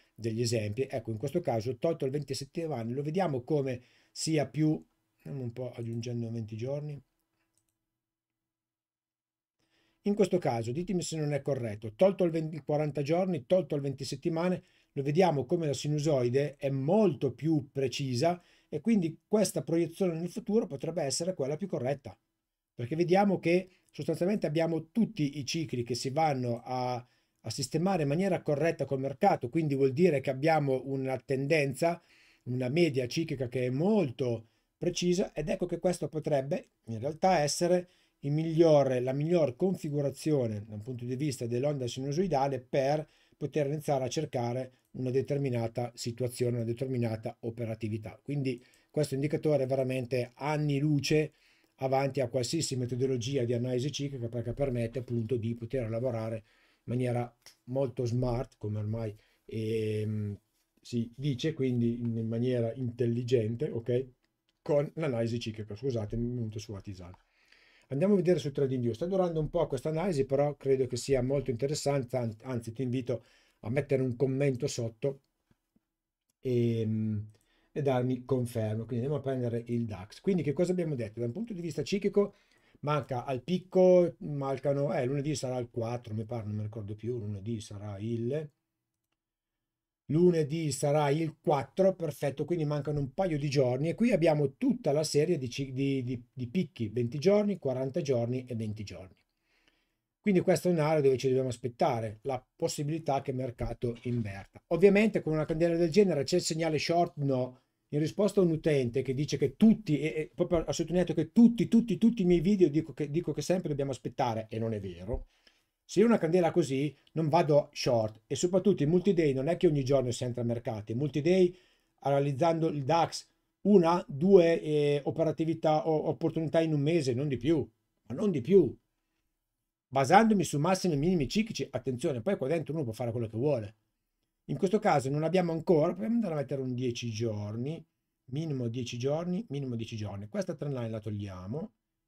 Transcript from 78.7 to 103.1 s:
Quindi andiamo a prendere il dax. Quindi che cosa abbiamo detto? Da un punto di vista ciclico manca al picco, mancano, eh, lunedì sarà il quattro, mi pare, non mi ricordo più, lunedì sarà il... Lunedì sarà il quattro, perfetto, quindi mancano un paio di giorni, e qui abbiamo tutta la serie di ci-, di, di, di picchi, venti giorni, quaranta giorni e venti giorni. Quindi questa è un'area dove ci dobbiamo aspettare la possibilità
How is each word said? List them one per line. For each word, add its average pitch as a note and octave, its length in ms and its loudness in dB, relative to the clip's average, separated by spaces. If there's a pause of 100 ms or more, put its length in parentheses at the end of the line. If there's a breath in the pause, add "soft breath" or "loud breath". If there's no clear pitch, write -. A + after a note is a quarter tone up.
Quindi B2 220 -4
andiamo D3+ 100 -2
a B2+ 60 -4
prendere A#2+ 460 -2
il A#2+ 180 -2
dax. F#2+ 340 -12
Quindi F#3 240 0
che C#3+ 80 0
cosa F3 220 0
abbiamo D#3+ 220 -2
detto? A2+ 260 -6
Da A#2+ 60 -2
un A#2 40 -2
punto A3 220 -8
di E3+ 80 -8
vista D#3 200 -6
ciclico G3+ 540 0 (460 soft breath)
manca C3+ 420 -2
al C3 180 -4
picco, F3+ 760 4
mancano, C#3+ 760 -2
eh, C#3+ 120 0
lunedì C#3+ 280 -2
sarà B2+ 240 -4
il B2 140 -6
quattro, A#2 420 -6
mi A2 120 -4
pare, A2+ 200 -8
non G#2+ 120 -6
mi G#2+ 60 -4
ricordo G#2+ 300 -10
più, A2 240 -6
lunedì G#2 440 -8
sarà G#2 380 -12
il... A#2 500 -4 (1600)
Lunedì D#3+ 600 2
sarà D3 380 2
il D#3 320 0
quattro, F3 540 2
perfetto, D3+ 500 -4
quindi E3+ 180 -2
mancano D3 360 -2
un C#3 140 -4
paio F3 240 0
di C#3+ 120 -2
giorni, C3 400 2
e E3 60 -2
qui A#3+ 160 2
abbiamo D#3 460 4
tutta A#3 340 0
la D3+ 120 2
serie D#3 340 2
di B2+ 120 -6
ci-, C3+ 240 -6
di, C3+ 300 0
di, B2 280 -6
di B2+ 160 -8
picchi, A#2+ 420 -4
venti A#2+ 280 -2
giorni, G3+ 400 2
quaranta C3+ 440 -4
giorni B2+ 440 -2
e B2 100 -8
venti G#2+ 280 -6
giorni. E2 320 -14 (1080)
Quindi F#3+ 180 4
questa F3+ 300 2
è - 20 4
un'area D#3 300 2
dove C3+ 160 6
ci B2+ 100 -2
dobbiamo C3 220 2
aspettare A#2 720 -2
la C3 220 -6 (120)
possibilità D3+ 640 -2